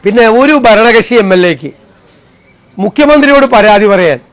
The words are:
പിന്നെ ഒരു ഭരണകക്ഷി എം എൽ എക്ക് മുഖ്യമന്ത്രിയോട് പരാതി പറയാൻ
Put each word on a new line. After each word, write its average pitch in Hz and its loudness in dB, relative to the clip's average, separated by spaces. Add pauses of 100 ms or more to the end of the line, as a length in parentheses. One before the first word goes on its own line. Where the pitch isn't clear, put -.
പിന്നെ 226 0
ഒരു 262 0
ഭരണകക്ഷി 226 0
എം 196 0
എൽ 180 0
എക്ക് 151 -6 (1080)
മുഖ്യമന്ത്രിയോട് 285 0
പരാതി 214 0
പറയാൻ 180 0 (140)